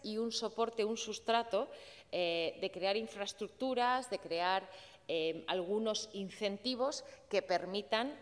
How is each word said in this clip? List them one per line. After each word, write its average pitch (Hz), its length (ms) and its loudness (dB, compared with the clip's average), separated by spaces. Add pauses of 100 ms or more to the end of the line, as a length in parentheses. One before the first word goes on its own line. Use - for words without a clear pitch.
y 214 140 -4
un 226 120 0
soporte, 226 540 0
un 220 120 0
sustrato, 226 720 0 (440)
eh, 170 480 2
de 190 100 0
crear 190 260 0
infraestructuras, 240 1120 0
de 185 120 -2
crear, 180 420 2 (460)
eh, 160 380 0
algunos 208 680 0
incentivos 214 880 -2 (240)
que 196 120 4
permitan 202 800 0